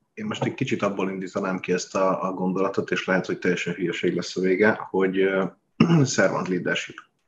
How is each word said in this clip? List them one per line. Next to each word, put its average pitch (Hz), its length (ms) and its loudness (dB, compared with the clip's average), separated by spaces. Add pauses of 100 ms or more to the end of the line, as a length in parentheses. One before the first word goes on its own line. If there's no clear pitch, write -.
(140)
Én 110 120 -10
most 107 180 -4
egy 117 100 -2
kicsit 117 280 -2
abból 98 280 0
indítanám 95 500 -4
ki 90 140 -4
ezt - 220 -2
a, 95 280 2
a 92 100 -4
gondolatot, 92 580 -2
és 90 140 -2
lehet, 92 200 2
hogy 92 140 -4
teljesen 87 340 0
hülyeség 87 420 -2
lesz - 220 -6
a 92 40 -2
vége, 95 360 4 (120)
hogy, 95 300 2
ö, 95 240 2 (340)
<clears throat> 165 280 6 (100)
servant 92 320 2
leadership. 87 480 -2 (320)